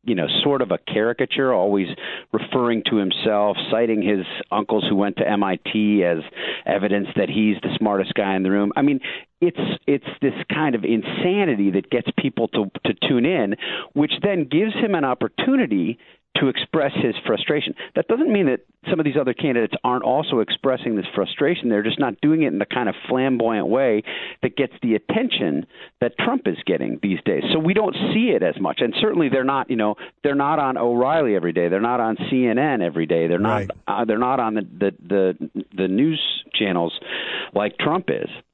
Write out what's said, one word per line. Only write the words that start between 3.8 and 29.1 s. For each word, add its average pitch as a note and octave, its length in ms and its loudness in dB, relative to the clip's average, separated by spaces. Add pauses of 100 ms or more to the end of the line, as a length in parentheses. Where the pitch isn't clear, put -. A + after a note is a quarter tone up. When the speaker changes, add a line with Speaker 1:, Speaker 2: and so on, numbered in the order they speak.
Speaker 1:
his F#2+ 220 0 (260)
uncles G#2 380 0
who G#2 80 2
went G2+ 200 0
to - 120 0
M G#2 160 2
I F#2 140 0 (140)
T G#2 320 4
as E2+ 140 2 (480)
evidence G2 500 0
that F#2+ 120 0
he's G#2+ 340 2
the - 160 -4
smartest G2+ 360 0
guy G2 200 0
in F#2+ 80 0
the F#2+ 80 0
room. G2+ 260 2
I C#3+ 60 2
mean, C#3 180 2 (400)
it's, F3 180 0 (280)
it's C#3+ 200 0 (140)
this C3+ 140 0 (180)
kind D3 220 0
of G2+ 100 -2
insanity A#2 880 0
that F#2+ 180 -2
gets A#2+ 180 0 (100)
people A#2+ 300 -2
to, G#2 220 -2 (140)
to G#2+ 100 0 (140)
tune B2 180 4
in, A#2+ 300 0 (360)
which D3 200 0 (100)
then F3+ 280 0
gives G3+ 240 2
him G#3 200 0
an D#3 100 0
opportunity B2 920 0 (380)
to C3+ 120 2
express C#3 460 0
his A#2 200 0 (120)
frustration. C3 480 0 (200)
That F3 140 0
doesn't C4+ 240 2
mean G3 140 4
that B2+ 140 2 (280)
some F3 100 2
of D#3 60 0
these D3 160 0
other B2+ 140 0
candidates A#2+ 400 0 (100)
aren't B2 180 0
also C3 360 0
expressing A#2+ 580 0
this F#2 80 -2 (100)
frustration. C#3 540 0
They're G#2 140 2
just A2 180 -2
not A#2+ 220 -2
doing D#3 200 4
it C#3+ 40 2
in F2+ 120 -2
the G#2 60 0
kind A#2+ 240 -2
of F2+ 60 -2 (120)
flamboyant A#2 600 2
way A2+ 360 2 (400)
that - 140 -2
gets C3 240 -2
the A2+ 140 2
attention G2 720 -2 (340)
that A#2+ 180 0
Trump B3+ 300 0
is F3 160 -2
getting - 380 -2
these F#2+ 240 0
days. E2+ 160 0 (100)
So D#3+ 60 2
we E3+ 160 2
don't G#3+ 200 0 (200)
see A3+ 200 2
it F#2 80 2
as E2 160 0
much. E2 220 -2
And A#2+ 180 0
certainly D3+ 300 2